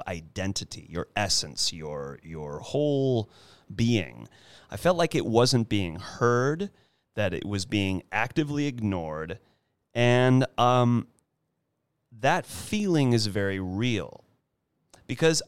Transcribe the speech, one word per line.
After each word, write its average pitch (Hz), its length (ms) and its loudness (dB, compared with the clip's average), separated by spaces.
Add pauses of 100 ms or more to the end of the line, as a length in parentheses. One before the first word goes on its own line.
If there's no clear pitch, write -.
identity, 87 840 -8
your 82 180 -6 (100)
essence, 87 560 -2
your, 73 500 -10
your 76 360 -10
whole 135 720 0 (440)
being. 92 540 0 (420)
I - 80 -10
felt 175 200 2
like 165 180 2
it 143 100 0
wasn't 120 420 4
being 87 300 -2
heard, 127 760 0 (440)
that 101 180 -2
it - 120 -6
was 98 200 -4
being 95 460 0
actively 143 560 -2
ignored. 87 680 -4 (560)
And, 123 520 4 (120)
um, 120 500 4 (1120)
that 151 240 0
feeling 170 680 0
is 110 140 2
very 98 320 -2
real 95 640 -4 (880)
because 160 360 2